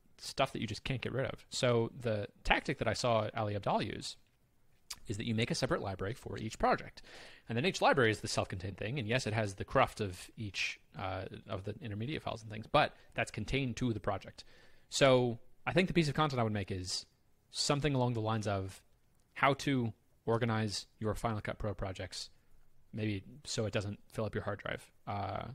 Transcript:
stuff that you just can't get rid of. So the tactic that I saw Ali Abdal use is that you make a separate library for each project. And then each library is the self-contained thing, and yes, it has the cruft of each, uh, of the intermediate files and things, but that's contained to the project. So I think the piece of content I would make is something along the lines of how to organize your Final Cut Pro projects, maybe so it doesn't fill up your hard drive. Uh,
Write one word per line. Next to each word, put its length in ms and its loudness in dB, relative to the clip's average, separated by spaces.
stuff 340 0
that 80 -4
you 80 -2
just 160 -8
can't 160 -2
get 100 -4
rid 160 0
of. 240 -6
So 480 4
the 300 -2
tactic 340 4
that 80 0
I 60 4
saw 420 2
Ali 220 -2
Abdal 260 0
use 340 -6
is 80 -2
that 100 -4
you 80 0
make 160 2
a 60 -2
separate 260 0
library 320 -4
for 240 -10
each 220 -6
project. 420 0
And 80 -2
then 100 2
each 140 0
library 320 6
is 80 -2
the 80 -6
self-contained 480 -2
thing, 240 -4
and 80 -2
yes, 180 2
it 60 0
has 220 0
the 100 -8
cruft 360 4
of 360 -6
each, 420 -4
uh, 280 -4
of 160 -6
the 160 -6
intermediate 420 -4
files 200 -6
and 100 -12
things, 160 -10
but 260 4
that's 180 0
contained 460 -2
to 140 2
the 60 -4
project. 460 -4
So 500 6
I 60 0
think 160 6
the 60 0
piece 140 6
of 60 0
content 240 2
I 60 6
would 80 2
make 180 -2
is 340 -4
something 460 2
along 160 4
the 80 0
lines 260 0
of 340 -2
how 220 4
to 380 -2
organize 640 0
your 160 0
Final 240 -2
Cut 180 -6
Pro 160 -4
projects, 560 -8
maybe 320 -2
so 240 -2
it 60 -2
doesn't 340 -2
fill 200 -4
up 100 -4
your 80 -4
hard 160 -4
drive. 280 -6
Uh, 500 -4